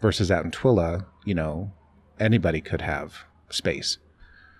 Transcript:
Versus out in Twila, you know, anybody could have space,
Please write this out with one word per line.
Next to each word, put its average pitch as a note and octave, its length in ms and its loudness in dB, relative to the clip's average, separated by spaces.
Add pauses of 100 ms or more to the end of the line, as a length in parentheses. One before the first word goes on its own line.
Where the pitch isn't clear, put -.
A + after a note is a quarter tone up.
Versus G2+ 320 2
out E2 120 2
in E2 60 -6
Twila, F#2 560 2 (180)
you G2+ 100 -2
know, D#2+ 380 -4 (460)
anybody F2+ 420 2
could D#2 200 -4
have D2+ 380 -6 (320)
space, - 480 -4 (600)